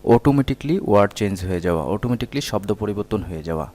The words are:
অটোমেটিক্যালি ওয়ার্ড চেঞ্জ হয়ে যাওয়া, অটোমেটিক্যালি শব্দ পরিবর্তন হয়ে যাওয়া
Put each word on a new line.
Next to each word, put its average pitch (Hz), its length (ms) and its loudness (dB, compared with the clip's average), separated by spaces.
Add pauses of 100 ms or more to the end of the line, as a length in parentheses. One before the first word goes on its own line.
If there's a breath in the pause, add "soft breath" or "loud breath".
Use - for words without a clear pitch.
(140)
অটোমেটিক্যালি 143 600 2 (120)
ওয়ার্ড 101 300 6
চেঞ্জ 98 180 -2 (120)
হয়ে 90 180 -2
যাওয়া, 82 160 0 (120)
অটোমেটিক্যালি 120 560 -4
শব্দ 101 180 -4 (140)
পরিবর্তন 104 460 -4
হয়ে 80 200 -8
যাওয়া 80 260 -4